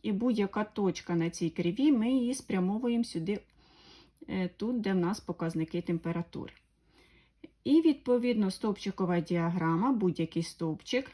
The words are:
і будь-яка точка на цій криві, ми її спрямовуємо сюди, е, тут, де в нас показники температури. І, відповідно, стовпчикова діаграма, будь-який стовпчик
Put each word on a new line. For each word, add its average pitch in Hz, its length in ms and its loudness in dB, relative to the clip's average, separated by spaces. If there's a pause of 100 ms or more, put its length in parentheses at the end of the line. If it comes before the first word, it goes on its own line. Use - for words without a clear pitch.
і 220 100 -2
будь-яка 208 520 0
точка 190 500 -2
на 165 160 2
цій 170 200 -4
криві, 208 420 2
ми 233 180 2
її 254 240 0
спрямовуємо 233 680 0
сюди, 180 360 -4 (880)
е, 185 200 -2
тут, 233 320 -4
де 202 120 0
в 190 40 2
нас 180 240 0
показники 165 640 -4
температури. 170 720 -4 (1120)
І, 294 160 6
відповідно, 247 680 2
стовпчикова 185 720 0
діаграма, 170 720 0
будь-який 170 500 0
стовпчик - 720 -4